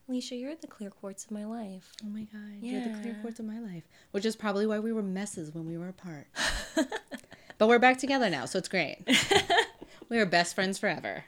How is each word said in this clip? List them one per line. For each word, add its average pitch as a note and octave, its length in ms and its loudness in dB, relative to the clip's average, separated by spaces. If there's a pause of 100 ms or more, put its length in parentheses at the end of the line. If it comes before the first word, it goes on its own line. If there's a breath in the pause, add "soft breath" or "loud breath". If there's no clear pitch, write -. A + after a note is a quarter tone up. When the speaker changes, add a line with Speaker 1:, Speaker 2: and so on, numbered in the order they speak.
Speaker 1:
Alicia, B3+ 280 -4
you're C4 180 -6
the D#4+ 140 -14
clear G3+ 220 -12
quartz G3 340 -12
of - 80 -14
my G#3 120 -6
life. G#3 480 -10 (120)
Speaker 2:
Oh G#3+ 40 -8
my G#3+ 160 -8
God, G#3 360 -14
you're B3 220 -4
the A#3 80 -2 (100)
clear A3+ 140 -6
Speaker 1:
Yeah. G#3 80 -12
Speaker 2:
quartz A3+ 180 -8
of A3+ 60 -6
my G#3+ 120 -6
life, F#3+ 260 -10 (280 soft breath)
which G3 120 -4
is A3 120 0
probably G#3 300 0
why G#3+ 120 2
we A3 140 -2
were A3 100 0
messes F#3+ 520 -6
when E3 120 -6
we E3 120 -6
were F3 100 -8
apart. E3+ 380 -12 (500 loud breath)
Speaker 1:
<laughs> D4 100 4 (720 loud breath)
Speaker 2:
But G#3+ 100 8
we're A#3+ 100 10
back B3+ 180 8
together C4 320 2
now, C#3 160 0
so - 140 -2
it's F3 100 -6
great. E3+ 380 -2
Speaker 1:
<laughs> B3+ 120 6 (880 loud breath)
Speaker 2:
We A#3 100 2
are G#3+ 80 6
best F3 280 4
friends F#3+ 240 0
forever. D3 500 -2